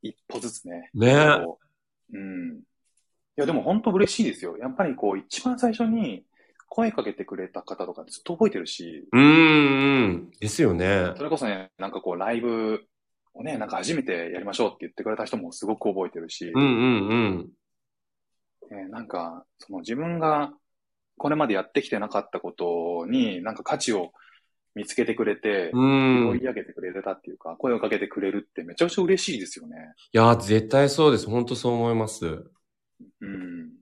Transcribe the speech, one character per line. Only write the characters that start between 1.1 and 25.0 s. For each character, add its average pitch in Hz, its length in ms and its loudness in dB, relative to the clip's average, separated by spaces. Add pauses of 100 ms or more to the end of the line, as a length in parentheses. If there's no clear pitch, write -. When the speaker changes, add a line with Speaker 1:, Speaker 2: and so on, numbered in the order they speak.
Speaker 1:
こ 82 160 -10 (540)
う、 98 40 -10
う 98 40 -10
ん。 90 360 -8
い - 40 -20 (720)
や、 143 100 0
で 135 60 0
も 143 120 0
本 196 180 2
当 220 100 0
嬉 190 220 4
し - 60 -8
い 226 40 4
で 135 120 0
す - 100 -12
よ。 85 120 -8
や 117 100 -10
っ 262 80 -10
ぱ 190 100 0
り - 100 -2
こ - 160 0
う、 196 60 0
一 - 260 -10
番 254 160 -2
最 233 140 2
初 226 160 0
に 226 340 -2 (460)
声 226 220 0
か 170 120 -4
け 107 100 -4
て 95 120 -8
く - 100 -12
れ 92 120 -8
た 90 140 -12
方 95 240 -10
と 90 80 -10
か - 120 -14
ず - 160 -16
っ - 20 -20
と 180 100 -6
覚 208 140 4
え - 40 4
て - 80 -4
る 85 80 -8
し。 82 440 -12
Speaker 2:
う 117 80 6
ん、 - 20 10
う 143 840 6
ん。 87 320 -2
で 107 80 -4
す 107 140 0
よ 110 120 6
ね。 90 440 2
Speaker 1:
そ 139 60 -6
れ 156 60 -4
こ 160 80 0
そ 139 80 -4
ね、 95 320 -6
な 95 100 -6
ん - 40 -8
か 95 100 -8
こ 92 100 -4
う、 87 60 -4
ラ 101 160 -2
イ 117 80 -2
ブ 113 440 -2 (480)
を - 100 -14
ね、 147 140 -6
な 107 80 -6
ん - 40 -12
か - 80 -6
初 165 180 -4
め 139 80 -2
て 85 280 -4
や 90 80 -8
り 98 60 -10
ま 101 80 -8
し 110 80 -2
ょ 113 40 2
う - 40 0
っ - 20 -18
て - 100 -20
言 87 80 -10
っ - 40 -20
て 101 100 -10
く 110 60 -4
れ 107 80 -2
た 107 80 -6
人 104 120 -8
も 87 140 -8
す - 140 -12
ご 107 100 -2
く 110 140 -4
覚 92 180 -4
え - 20 -8
て 85 100 -12
る 82 100 -12
し。 87 260 -12
Speaker 2:
う - 20 2
ん、 135 40 4
う 143 40 4
ん、 117 440 2
う 110 60 2
ん。 98 340 0 (1200)
Speaker 1:
ね、 98 180 -14
な 113 120 -12
ん 110 60 -14
か、 85 380 -8 (140)
そ - 140 -18
の 92 60 -8
自 117 160 -6
分 170 240 -4
が 151 340 0 (640)
こ 147 120 -2
れ 151 60 2
ま 151 120 2
で 107 60 2
や 95 80 0
っ - 100 -8
て 139 100 2
き - 80 -8
て 120 100 -2
な 104 100 -4
か 104 100 0
っ 101 120 -10
た - 80 -4
こ 90 120 -10
と 85 580 -2
に、 110 320 0
な 104 100 -6
ん 110 40 -8
か - 80 -14
価 151 140 -2
値 123 160 -2
を 92 180 -2 (640)
見 104 100 -8
つ - 80 -12
け 120 120 2